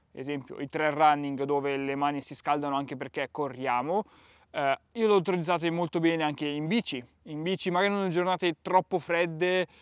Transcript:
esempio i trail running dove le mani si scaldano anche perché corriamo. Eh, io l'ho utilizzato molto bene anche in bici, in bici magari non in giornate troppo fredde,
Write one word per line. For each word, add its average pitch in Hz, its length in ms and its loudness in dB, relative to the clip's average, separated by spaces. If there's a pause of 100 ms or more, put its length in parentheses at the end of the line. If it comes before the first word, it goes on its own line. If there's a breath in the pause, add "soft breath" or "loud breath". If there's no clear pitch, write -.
(120)
esempio 135 460 -8
i 139 120 -8
trail 156 220 0
running 143 500 4
dove 139 340 0
le 139 200 -4
mani 143 260 -2
si - 120 -12
scaldano 143 420 -2
anche 139 200 -4
perché 139 340 -6
corriamo. 131 720 -2 (480 soft breath)
Eh, 143 260 0 (160)
io 226 120 2
l'ho 208 80 6
utilizzato 175 560 2
molto 170 300 -2
bene 165 240 4
anche 151 200 -2
in 147 220 -2
bici, 156 340 0 (260)
in 151 140 -8
bici 180 300 -2
magari 190 220 2
non 202 100 0
in 190 80 0
giornate 180 500 0
troppo 185 380 2
fredde, 175 680 0 (180 soft breath)